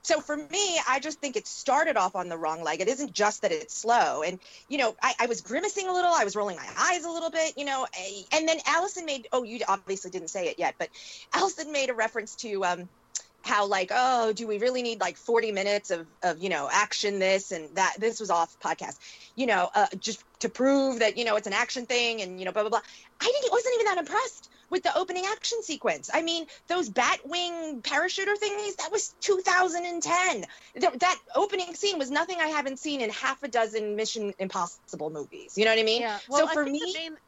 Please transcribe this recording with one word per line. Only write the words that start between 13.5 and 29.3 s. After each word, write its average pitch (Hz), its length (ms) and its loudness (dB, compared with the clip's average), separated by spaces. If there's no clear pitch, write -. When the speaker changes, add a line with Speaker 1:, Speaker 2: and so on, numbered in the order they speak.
Speaker 1:
like, 190 260 0
"Oh, 240 400 4
do 226 140 -4
we 214 100 -2
really 247 240 2
need, 233 180 -4
like, 180 180 -2
forty 226 340 2
minutes 202 400 0
of, 165 160 -4
of, 165 180 0
you 190 80 -2
know, 143 220 0
action, 202 480 0
this 190 320 2
and 160 240 -8
that?" 185 240 2
This 220 200 0
was 196 120 -2
off 170 280 2
podcast. - 380 -4
You 254 100 0
know, 202 300 4
uh, 202 100 6
just - 240 -6
to 233 100 -2
prove 269 500 4
that, 220 160 4
you 233 100 -2
know, 214 100 2
it's 214 100 0
an 196 80 -4
action 240 320 -2
thing 233 380 0
and, 185 160 -10
you 190 60 -6
know, 185 60 -2
blah, 208 120 2
blah, 214 80 0
blah. 220 100 2
I - 40 -2
didn't, 523 260 2
wasn't 480 240 2
even 453 100 2
that 381 140 2
impressed 415 500 -4
with 370 100 0
the - 160 2
opening 359 300 -2
action 440 340 -4
sequence. 185 500 -4
I 330 120 2
mean, 330 240 -2
those 339 220 0
Batwing 311 960 -2
parachuter 370 500 0
thingies, 415 440 -2
that 320 140 -6
was - 300 -2
two 381 200 4